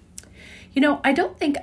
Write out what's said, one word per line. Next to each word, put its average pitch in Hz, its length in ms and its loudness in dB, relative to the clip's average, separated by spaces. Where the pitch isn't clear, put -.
You 269 80 0
know, 294 240 2
I 269 80 4
don't 349 260 -2
think 294 240 -2